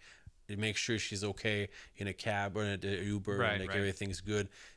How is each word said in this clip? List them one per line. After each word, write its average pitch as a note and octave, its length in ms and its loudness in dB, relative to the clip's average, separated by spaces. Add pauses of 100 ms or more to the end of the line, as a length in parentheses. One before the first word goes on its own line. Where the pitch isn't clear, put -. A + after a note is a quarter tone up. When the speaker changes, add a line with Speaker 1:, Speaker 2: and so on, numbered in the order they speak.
(500)
Speaker 1:
make G#2 280 0
sure A2+ 200 2
she's G2+ 260 -2
okay G#2 460 0 (280)
in G2+ 100 -2
a F#2 60 -2
cab G2+ 440 0
or G#2+ 60 2
in G2+ 200 0
a, G2 40 0
a G2 160 0
Uber, G2+ 340 0
Speaker 2:
Right, A2+ 160 4
Speaker 1:
and, G2 80 2
like, F#2+ 80 -2
Speaker 2:
right. G2 100 2
Speaker 1:
everything's G2 420 -2
good. G#2 280 0 (280)